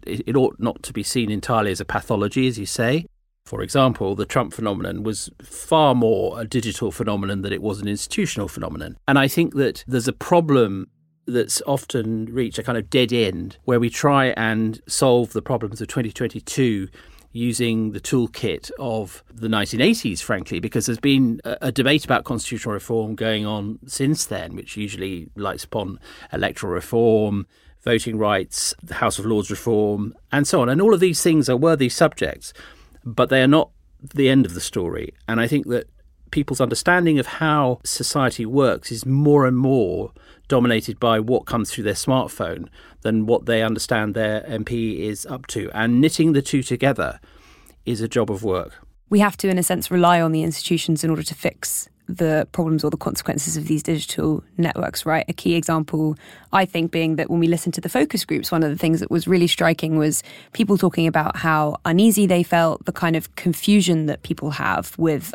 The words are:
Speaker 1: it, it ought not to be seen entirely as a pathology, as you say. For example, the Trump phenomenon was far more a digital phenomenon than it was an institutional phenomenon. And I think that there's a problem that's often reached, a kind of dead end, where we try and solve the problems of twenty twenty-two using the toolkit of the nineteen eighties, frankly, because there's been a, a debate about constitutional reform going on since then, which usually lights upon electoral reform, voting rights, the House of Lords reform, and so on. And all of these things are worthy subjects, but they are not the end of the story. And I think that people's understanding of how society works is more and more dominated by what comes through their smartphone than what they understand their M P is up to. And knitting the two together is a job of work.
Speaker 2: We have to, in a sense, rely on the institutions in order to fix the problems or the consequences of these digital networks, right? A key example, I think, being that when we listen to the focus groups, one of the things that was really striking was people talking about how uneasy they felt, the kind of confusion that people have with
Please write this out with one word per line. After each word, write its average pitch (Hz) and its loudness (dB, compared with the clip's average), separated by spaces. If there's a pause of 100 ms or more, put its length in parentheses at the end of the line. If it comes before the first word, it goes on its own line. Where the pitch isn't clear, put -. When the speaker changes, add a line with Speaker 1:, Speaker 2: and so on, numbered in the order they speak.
Speaker 1:
it, - -6
it 120 0
ought 127 2
not 110 -4
to - -14
be 104 -6
seen 113 -2
entirely 104 0
as 92 -4
a 98 -8
pathology, 107 0
as 113 -4
you 101 -8
say. 131 0 (380)
For 107 -8
example, 110 2
the 101 -2
Trump 117 -2
phenomenon 95 -4
was 107 -6 (100)
far 151 2
more 113 2
a 113 -8
digital 110 -2
phenomenon 98 -4
than 98 -6
it 87 -4
was 104 -4
an 101 -8
institutional 104 -4
phenomenon. 80 -10 (100)
And 135 6
I 135 4
think - 0
that 135 0
there's 123 -2
a 117 0
problem 131 2 (380)
that's - -2
often 113 -2
reached, 117 -4
a 113 -4
kind 123 -2
of 101 -6
dead 123 2
end, 107 -2
where 120 2
we 120 0
try 139 2 (100)
and 110 -2
solve 123 2
the 107 -4
problems 110 -4
of 107 -8
twenty 113 -4
twenty-two 110 -2 (440)
using 113 -2
the 101 -12
toolkit 113 -2
of 110 -6 (100)
the 113 -6
nineteen 110 0
eighties, 139 2
frankly, 98 -6
because 107 -4
there's 120 -4
been 135 2
a, - -6
a 131 -4
debate 139 0
about 127 0
constitutional 113 -6
reform 110 -4
going 110 -2
on 107 -6
since 139 -2
then, 87 -10
which - -14
usually 95 -8
lights 98 -6
upon 98 -6 (320)
electoral 95 -4
reform, 107 2 (360)
voting 113 0
rights, 104 -2
the - -14
House - 0
of 101 -8
Lords 107 0
reform, 104 -2 (180)
and 143 2
so 175 4
on. 120 2
And 139 2
all 214 6
of 175 2
these 175 2
things 156 4
are 123 2
worthy 143 4
subjects, - 0 (520)
but 120 0
they 131 6
are 131 6
not 151 4 (440)
the 139 4
end 135 6
of 85 -8
the 90 -8
story. 85 -6 (140)
And 113 0
I 117 2
think 143 0
that - -2 (420)
people's 139 -2
understanding 156 2
of 127 0
how 147 0
society 123 -2
works 127 0
is 110 -8
more 143 6
and 127 2
more 110 0 (360)
dominated 120 2
by 113 4
what 110 0
comes 113 -4
through 104 -6
their 104 0
smartphone 92 -2 (340)
than 110 0
what 117 2
they 113 2
understand 110 -2
their 107 -2
M 107 -6
P 110 -4
is 104 -8
up 127 -12
to. 104 -8
And 117 2
knitting 160 4
the 139 4
two 139 0
together 113 0 (640)
is 113 -4
a 113 -2
job 113 0
of 101 -6
work. 92 -2 (340)
Speaker 2:
We 202 6
have 208 4
to, 202 0
in 190 2
a 175 2
sense, - -2
rely 175 6
on 160 2
the 156 2
institutions 165 0
in 160 0
order 156 -2
to - -10
fix - -6 (200)
the 160 0
problems 160 0
or 151 0
the - -2
consequences - -4
of 151 -6
these 156 0
digital 156 -2 (120)
networks, - -2
right? 160 0
A 175 -4
key 170 0
example, 156 -2 (360)
I 190 4
think, 170 -2
being 160 0
that 160 -2
when 170 0
we 165 4
listen 170 0
to - -6
the 175 -6
focus 254 0
groups, - -4
one 165 2
of 151 0
the 160 -4
things 160 2
that - -6
was 165 0
really 175 4
striking 165 0
was 151 0 (300)
people 202 2
talking 165 2
about 156 0
how 156 0
uneasy 202 4
they 175 4
felt, 170 2
the 180 -4
kind 165 0
of - -6
confusion 175 2
that - -4
people - -6
have 135 -4
with 160 0